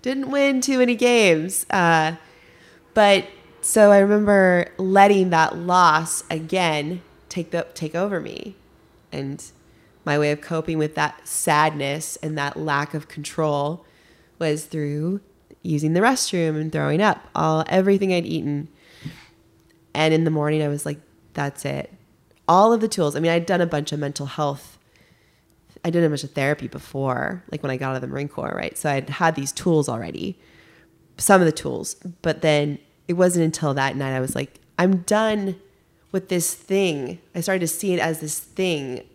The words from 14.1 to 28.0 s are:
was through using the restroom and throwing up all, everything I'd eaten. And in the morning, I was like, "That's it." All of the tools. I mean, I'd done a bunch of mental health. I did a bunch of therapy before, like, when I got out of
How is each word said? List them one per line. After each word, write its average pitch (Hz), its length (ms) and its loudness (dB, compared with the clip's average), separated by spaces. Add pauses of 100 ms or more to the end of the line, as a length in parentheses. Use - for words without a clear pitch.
was 151 280 -2
through 156 540 -6 (420)
using 156 320 0
the 175 60 4
restroom 175 600 0
and 156 100 -4
throwing 151 320 0
up - 320 0
all, 160 340 0
everything 190 440 2
I'd 175 140 0
eaten. 147 420 -4 (1300)
And 156 200 2
in 160 80 2
the 160 80 2
morning, 151 320 0
I 147 60 -2
was 143 180 -6
like, 147 140 -8 (340)
"That's 143 300 -6
it." 139 280 -8 (540)
All 196 260 6
of 233 80 2
the 220 80 0
tools. 156 280 -2
I 147 40 -2
mean, 165 120 2
I'd 170 140 0
done 180 140 0
a 175 60 2
bunch 151 260 -4
of 151 60 -6
mental 143 280 -6
health. 143 520 -6 (1040)
I 170 60 -2
did 170 140 2
a 160 40 4
bunch 147 160 -2
of 135 80 -12
therapy 143 360 -2
before, 135 840 -4
like, 151 120 -8
when 139 80 -4
I 131 60 -4
got 131 140 -6
out 131 60 -4
of 131 60 -6